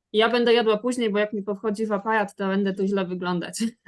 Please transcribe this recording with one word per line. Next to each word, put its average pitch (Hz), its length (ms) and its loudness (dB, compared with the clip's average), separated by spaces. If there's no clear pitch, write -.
Ja 220 160 4
będę 240 240 4
jadła 220 240 4
później, 240 320 -2
bo 202 100 2
jak 208 140 0
mi 208 100 -6
powchodzi 208 420 -4
w 214 60 -4
aparat, 208 440 0
to 196 120 -4
będę 196 260 0
tu 196 140 -2
źle 196 180 0
wyglądać. 180 580 -4
<laughs> - 0 -